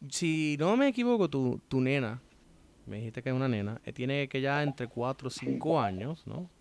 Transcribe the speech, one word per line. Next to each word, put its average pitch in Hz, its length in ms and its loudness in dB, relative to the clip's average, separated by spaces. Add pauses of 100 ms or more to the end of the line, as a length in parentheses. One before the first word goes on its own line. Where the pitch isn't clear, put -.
si 156 500 2
no 185 180 4
me 277 100 4
equivoco, 240 420 4
tu, 131 380 2
tu 131 140 2
nena, 127 400 0 (640)
me 104 120 -8
dijiste 113 240 -8
que 131 80 -4
es 127 60 2
una 131 120 2
nena, 107 380 0
eh, 113 80 -8
tiene 135 340 -2
que 135 140 -4
ya 143 220 0
entre 135 240 -2
cuatro 123 400 -4
o 123 40 -4
cinco 139 480 0
años, 107 460 -4
¿no? 151 240 -8 (120)